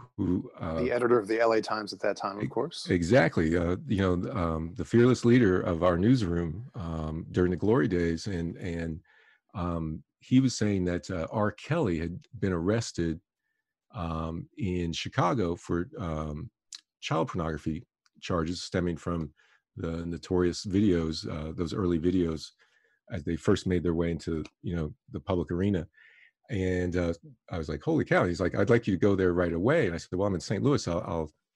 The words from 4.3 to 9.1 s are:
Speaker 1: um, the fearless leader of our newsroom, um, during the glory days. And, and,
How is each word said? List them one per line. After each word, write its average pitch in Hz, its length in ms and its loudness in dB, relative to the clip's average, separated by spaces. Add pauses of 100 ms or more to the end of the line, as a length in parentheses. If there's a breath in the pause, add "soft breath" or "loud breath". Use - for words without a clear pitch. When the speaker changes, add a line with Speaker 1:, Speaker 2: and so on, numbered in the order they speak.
Speaker 1:
um, 82 400 -2
the 82 80 -6
fearless 120 400 4
leader 117 360 6
of 90 220 0
our 90 160 6
newsroom, 90 760 2
um, 80 580 -6
during 92 180 4
the 90 60 0
glory 120 320 2
days. 85 380 0
And, 87 300 -4
and, 82 440 -6 (540 soft breath)